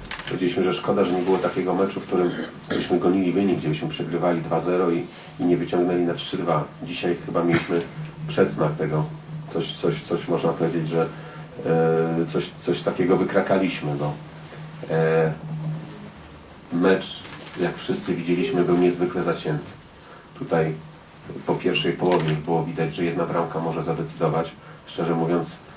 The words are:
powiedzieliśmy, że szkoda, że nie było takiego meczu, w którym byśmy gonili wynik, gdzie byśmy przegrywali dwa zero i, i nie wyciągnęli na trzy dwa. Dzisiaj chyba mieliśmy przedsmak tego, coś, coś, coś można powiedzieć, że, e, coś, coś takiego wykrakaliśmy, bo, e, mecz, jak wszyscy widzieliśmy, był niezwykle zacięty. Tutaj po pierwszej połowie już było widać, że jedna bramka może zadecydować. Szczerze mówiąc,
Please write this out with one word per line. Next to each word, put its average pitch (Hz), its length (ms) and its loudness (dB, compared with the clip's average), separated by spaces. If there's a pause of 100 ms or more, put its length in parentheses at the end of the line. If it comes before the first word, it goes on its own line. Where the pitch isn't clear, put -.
(260)
powiedzieliśmy, 90 380 0
że 90 100 4
szkoda, 98 300 2
że 90 80 2
nie 90 100 2
było 92 160 4
takiego 90 380 0
meczu, 98 240 0
w 87 80 -8
którym 90 240 2 (380)
byśmy - 300 2
gonili 90 320 4
wynik, 92 260 4
gdzie 73 120 -2
byśmy 78 200 -2
przegrywali 85 520 0
dwa 85 180 0
zero 90 320 2
i, 85 140 0 (340)
i 87 60 0
nie 87 120 6
wyciągnęli 87 460 2
na 87 100 2
trzy - 240 -4
dwa. 80 260 2 (200)
Dzisiaj 87 420 -2
chyba 85 180 0
mieliśmy 85 380 2 (460)
przedsmak 151 480 2
tego, 151 300 0 (480)
coś, - 200 -2
coś, - 280 0
coś - 260 -2
można 85 220 2
powiedzieć, 82 380 0
że, 82 200 2 (580)
e, 82 640 4
coś, 82 220 -2 (120)
coś 87 200 0
takiego 90 360 2
wykrakaliśmy, 92 800 2
bo, 73 180 -2 (760)
e, - 440 4 (1400)
mecz, 92 500 2 (360)
jak 85 180 0
wszyscy - 380 -2
widzieliśmy, 87 480 2
był 87 140 4
niezwykle 87 460 2
zacięty. - 420 -2 (760)
Tutaj 80 340 0 (720)
po - 100 2
pierwszej 87 380 0
połowie 85 360 2
już 76 80 2
było 82 260 2
widać, 80 320 -2
że 90 100 0
jedna 85 200 0
bramka 82 340 -2
może 82 240 -2
zadecydować. 78 680 0 (340)
Szczerze 85 300 -2
mówiąc, 82 400 0 (220)